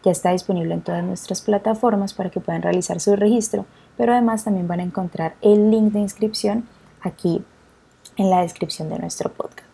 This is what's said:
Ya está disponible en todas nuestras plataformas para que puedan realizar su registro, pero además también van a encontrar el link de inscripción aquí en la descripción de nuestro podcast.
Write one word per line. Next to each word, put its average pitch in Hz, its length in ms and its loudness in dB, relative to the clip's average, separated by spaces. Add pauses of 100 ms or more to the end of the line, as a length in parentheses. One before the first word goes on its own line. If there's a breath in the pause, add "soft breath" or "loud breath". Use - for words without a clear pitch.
Ya 185 80 4
está 180 180 0
disponible 180 420 -2
en 170 100 -6
todas 175 200 -4
nuestras 185 400 -6
plataformas 214 720 0
para 185 160 -6
que - 80 -6
puedan 170 240 -4
realizar 175 380 -2
su 202 160 2
registro, 208 500 2 (300 soft breath)
pero 240 160 2
además 226 320 2
también 185 240 -2
van 175 100 -2
a 180 60 -4
encontrar 175 580 -4
el 208 300 6
link 214 200 4
de 208 60 0
inscripción 214 720 -2 (320 soft breath)
aquí 170 420 -2 (760)
en 190 140 2
la 180 120 4
descripción 165 460 -6
de - 120 -8
nuestro - 320 -6
podcast. - 420 -12